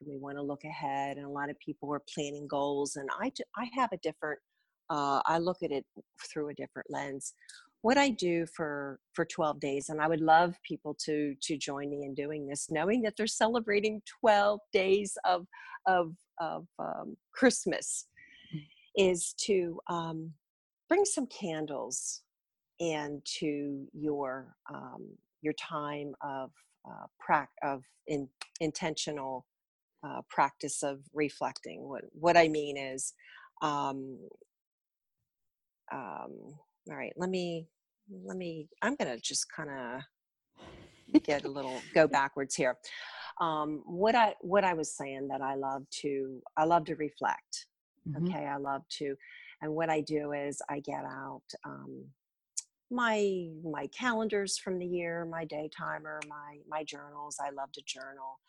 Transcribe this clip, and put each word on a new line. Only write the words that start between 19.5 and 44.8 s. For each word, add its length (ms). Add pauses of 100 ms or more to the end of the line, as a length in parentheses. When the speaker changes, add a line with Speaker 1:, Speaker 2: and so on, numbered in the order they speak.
Speaker 1:
um, 460 (560)
bring 160
some 220
candles 960 (560)
into 1120
your, 640 (180)
um, 340 (340)
your 120
time 680
of, 300 (340)
uh, 200 (140)
prac-, 300 (140)
of 200 (240)
in-, 200 (320)
intentional, 840 (600)
uh, 240
practice 540
of 160 (140)
reflecting. 720
What, 240
what 240
I 140
mean 260
is, 380 (480)
um, 560 (1700)
um, 400 (580)
all 60
right, 220
let 120
me, 380 (560)
let 140
me, 300 (140)
I'm 140
gonna 240
just 260 (100)
kinda 500 (1160)
get 220
a 20
little, 400
Speaker 2:
<laughs> 60
Speaker 1:
go 140
backwards 480
here. 220 (640)
Um, 440
what 300
I, 260
what 220
I 100
was 220